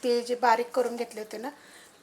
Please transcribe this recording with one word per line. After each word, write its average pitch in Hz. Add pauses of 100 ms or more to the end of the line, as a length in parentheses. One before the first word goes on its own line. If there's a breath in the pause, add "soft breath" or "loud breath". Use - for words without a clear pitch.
ते 240
जे 240
बारीक 240
करून 240
घेतले 233
होते 214
ना 233 (540 loud breath)